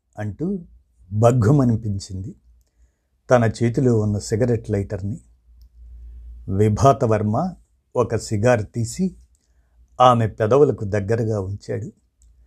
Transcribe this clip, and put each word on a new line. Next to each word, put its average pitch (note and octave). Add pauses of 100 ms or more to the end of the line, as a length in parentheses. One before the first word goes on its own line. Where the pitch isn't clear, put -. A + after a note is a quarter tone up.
(180)
అంటూ C#3+ (540)
బగ్గుమనిపించింది A2+ (960)
తన A#2+ (120)
చేతిలో A#2
ఉన్న G#2
సిగరెట్ A2+
లైటర్ని. G2+ (1400)
విభాత G#2+
వర్మ A2 (420)
ఒక A#2
సిగార్ A2 (120)
తీసి B2 (840)
ఆమె A#2+
పెదవులకు A#2
దగ్గరగా G#2+
ఉంచాడు. G#2 (560)